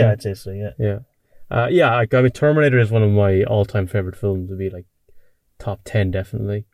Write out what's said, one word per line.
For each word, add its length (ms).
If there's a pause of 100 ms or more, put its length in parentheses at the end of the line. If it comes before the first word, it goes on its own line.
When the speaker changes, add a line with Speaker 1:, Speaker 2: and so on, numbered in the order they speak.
Speaker 1:
Yeah. 60
Speaker 2:
I'd 120
say 100
so, 180
yeah. 280
Speaker 1:
Yeah. 200 (520)
Uh, 180
yeah, 240
I, 180
I 100
mean, 100
Terminator 480
is 120
one 120
of 80
my 320
all-time 420
favorite 300
films. 340
It'd 80
be, 120
like, 160 (720)
top 240
ten, 260
definitely. 640